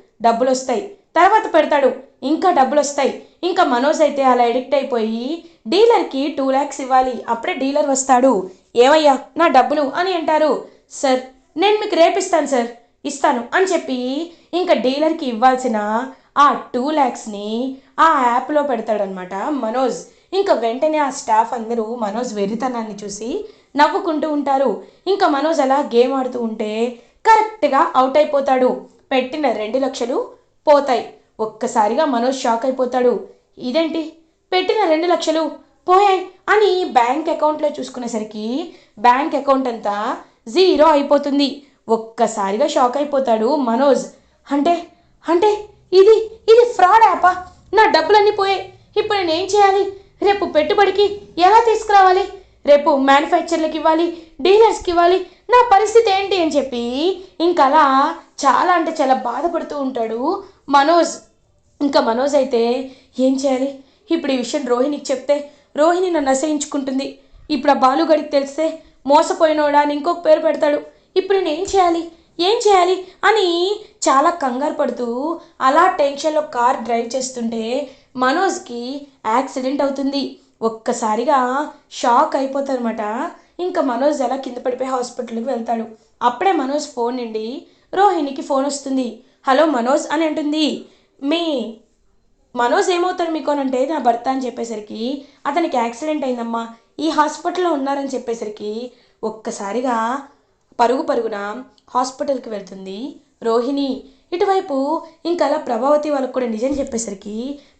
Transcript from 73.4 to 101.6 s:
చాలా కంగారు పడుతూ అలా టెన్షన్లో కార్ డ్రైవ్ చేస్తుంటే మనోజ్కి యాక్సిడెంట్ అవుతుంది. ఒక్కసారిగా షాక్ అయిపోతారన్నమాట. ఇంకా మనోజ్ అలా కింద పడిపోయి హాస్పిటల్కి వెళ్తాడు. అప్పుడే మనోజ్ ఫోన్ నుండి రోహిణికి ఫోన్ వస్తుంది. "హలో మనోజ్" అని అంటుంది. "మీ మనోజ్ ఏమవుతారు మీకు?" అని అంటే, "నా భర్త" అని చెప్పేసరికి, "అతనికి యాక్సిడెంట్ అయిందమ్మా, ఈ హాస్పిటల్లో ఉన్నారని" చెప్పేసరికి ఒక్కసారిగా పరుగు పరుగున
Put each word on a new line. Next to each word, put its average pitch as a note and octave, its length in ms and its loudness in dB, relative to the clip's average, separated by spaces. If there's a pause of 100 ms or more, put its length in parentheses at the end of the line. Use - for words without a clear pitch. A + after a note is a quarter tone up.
చాలా C#4 200 4
కంగారు C#4+ 440 -4
పడుతూ B3+ 640 -4 (220)
అలా D4+ 260 4
టెన్షన్లో D4+ 540 0
కార్ C4 360 0
డ్రైవ్ A#3 380 -4
చేస్తుంటే A#3+ 760 -6 (240)
మనోజ్కి C4 920 -4 (200)
యాక్సిడెంట్ C4 540 -2
అవుతుంది. C#4 560 -4 (240)
ఒక్కసారిగా B3 1080 -2 (200)
షాక్ C4+ 440 2
అయిపోతారన్నమాట. B3+ 960 -4 (280)
ఇంకా F4 220 -2
మనోజ్ C#4 400 0
అలా B3 140 -2
కింద C4 220 -10
పడిపోయి C4 320 -4
హాస్పిటల్కి A#3+ 600 -6
వెళ్తాడు. A#3 360 -4 (360)
అప్పుడే D4+ 300 0
మనోజ్ D4 360 -2
ఫోన్ B3 300 -4
నుండి A3+ 480 -8 (280)
రోహిణికి E4+ 480 0
ఫోన్ C4+ 240 -2
వస్తుంది. C4 540 -4 (280)
"హలో C#4 180 4
మనోజ్" C#4 460 0
అని D#4+ 140 0
అంటుంది. D4+ 600 -2 (380)
"మీ C#4+ 540 -4 (800)
మనోజ్ C#4 340 0
ఏమవుతారు F4 420 -2
మీకు?" D4+ 200 -4
అని C#4+ 80 -2
అంటే, C4 260 -2
"నా D#4 120 -4
భర్త" A#3+ 320 0
అని C4 160 -4
చెప్పేసరికి, A3+ 800 -8 (220)
"అతనికి D4+ 300 -2
యాక్సిడెంట్ C4+ 480 -4
అయిందమ్మా, A#3 420 -6 (320)
ఈ D#4+ 100 -2
హాస్పిటల్లో E4+ 600 -2
ఉన్నారని" C#4 360 -4
చెప్పేసరికి A3+ 840 -8 (320)
ఒక్కసారిగా A3+ 960 -4 (580)
పరుగు A#3+ 220 2
పరుగున A3+ 640 -4 (260)